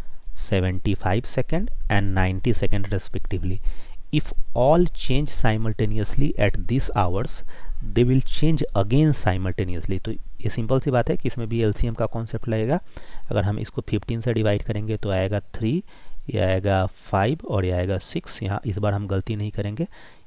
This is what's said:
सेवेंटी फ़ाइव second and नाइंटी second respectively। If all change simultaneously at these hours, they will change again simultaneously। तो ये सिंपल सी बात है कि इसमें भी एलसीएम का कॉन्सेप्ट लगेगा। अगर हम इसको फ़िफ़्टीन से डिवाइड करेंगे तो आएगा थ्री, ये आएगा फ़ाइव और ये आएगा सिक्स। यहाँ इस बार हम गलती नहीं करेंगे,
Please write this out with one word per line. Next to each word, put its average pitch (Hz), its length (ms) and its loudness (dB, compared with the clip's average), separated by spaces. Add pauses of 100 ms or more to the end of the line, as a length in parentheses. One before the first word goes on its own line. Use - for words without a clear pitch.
(320)
सेवेंटी 95 640 0
फ़ाइव 95 300 0
second - 460 0
and - 320 2
नाइंटी 95 520 2
second 98 320 6
respectively। - 720 0 (580)
If - 180 0 (240)
all 156 320 4
change 143 400 2 (160)
simultaneously 110 920 2
at 101 180 4
these 123 400 0
hours, 98 460 0 (420)
they 117 200 2
will 131 200 4
change 156 380 4 (140)
again 131 360 4 (120)
simultaneously। 92 760 0
तो 113 80 -4
ये - 380 -4
सिंपल 123 300 0
सी 139 120 -2
बात 120 180 0
है - 80 0
कि - 100 0
इसमें 117 220 -4
भी 117 120 -2
एलसीएम 113 320 0
का 117 120 -2
कॉन्सेप्ट 113 420 -4
लगेगा। 113 320 -2 (500)
अगर 104 140 0
हम 104 160 -2
इसको - 220 -8
फ़िफ़्टीन 113 400 -4
से 117 120 -2
डिवाइड 107 300 0
करेंगे 107 340 -4
तो 104 120 -4
आएगा 95 300 -2
थ्री, 123 440 -4 (460)
ये 104 100 -4
आएगा 95 460 0
फ़ाइव 101 540 -2 (100)
और 98 160 -2
ये 92 60 -2
आएगा 90 260 -2
सिक्स। - 460 -10
यहाँ 98 220 -6
इस 98 120 -4
बार 101 160 -2
हम 101 140 -6
गलती 98 280 -4
नहीं 104 160 -6
करेंगे, 113 360 -6 (400)